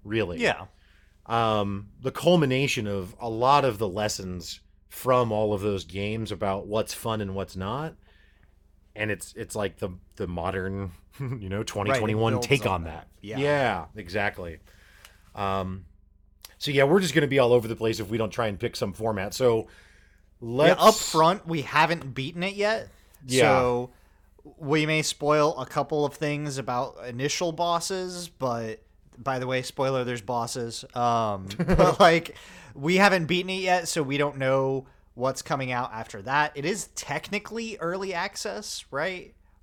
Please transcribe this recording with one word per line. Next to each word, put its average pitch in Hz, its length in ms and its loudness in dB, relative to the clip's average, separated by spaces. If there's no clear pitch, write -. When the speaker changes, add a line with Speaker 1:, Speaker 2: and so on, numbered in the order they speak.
Speaker 1:
really. 104 380 -2
Speaker 2:
Yeah. 95 260 -2
Speaker 1:
Um, 104 640 0
the 127 120 -4
culmination 135 760 2
of 98 340 -4
a 117 100 -8
lot 131 340 6
of 110 140 0
the 107 100 -2
lessons 92 720 -6
from 123 440 2
all 107 220 0
of 95 80 -2
those 101 220 -2
games 101 480 -6
about 98 340 -4
what's 104 280 -2
fun 110 260 -4
and 98 140 -6
what's 95 220 -8
not. 120 400 -6
And 107 140 -2
it's, - 240 -6
it's 110 220 -10
like 101 220 -4
the, 101 120 -6
the 95 120 -6
modern, 95 640 -4
<laughs> - 140 -16
you 120 280 -8
know, 98 140 -4
twenty 104 300 -2
twenty-one 110 420 2
Speaker 2:
Right, 120 40 2
it - 40 -4
builds 117 40 -4
Speaker 1:
take 135 200 2
Speaker 2:
on 95 80 2
Speaker 1:
on 85 100 -2
Speaker 2:
that. 78 80 -8
Speaker 1:
that. - 160 -14
Speaker 2:
Yeah. 107 160 -10
Speaker 1:
Yeah, 131 480 0
exactly. 92 640 -6
Um, 95 520 -4
so - 120 -6
yeah, 139 140 6
we're 170 160 6
just 156 140 0
gonna 147 120 4
be 135 120 2
all 120 140 6
over 117 160 4
the 110 80 -6
place 113 240 -2
if 98 80 -8
we 113 100 -2
don't 107 120 -2
try 117 180 -2
and 98 120 -6
pick - 160 -6
some 101 160 -4
format. 104 420 -4
So 117 340 2
let's 139 400 4
Speaker 2:
Yeah, 190 80 10
up 226 60 10
front, 165 520 4
we 165 160 -4
haven't 151 520 0
beaten 160 280 -6
it 196 120 -4
yet. 202 340 -2
Speaker 1:
Yeah. 127 140 0
Speaker 2:
So 123 520 2
we 151 280 0
may 156 160 2
spoil 151 560 2
a 127 80 -8
couple 147 380 -2
of 143 100 -2
things 147 440 -4
about 123 380 -4
initial 143 460 -2
bosses, 175 760 -2
but 117 540 -4
by 131 220 -4
the 127 80 -4
way, 127 160 0
spoiler, 131 420 -2
there's 120 160 -4
bosses. 117 640 -4
Um, 113 580 0
<laughs> - 60 -10
but, 175 420 6
like, 170 360 6
we 160 220 2
haven't 185 300 6
beaten 180 220 0
it 190 140 -4
yet, 180 260 2
so 165 140 0
we 139 160 0
don't 143 200 0
know 135 480 0
what's 131 260 -2
coming 135 320 -4
out 123 200 -4
after 110 300 -12
that. 143 340 0
It 139 80 -6
is 185 320 -4
technically 208 800 -8
early 190 340 -6
access, 202 800 -8
right? 175 440 -6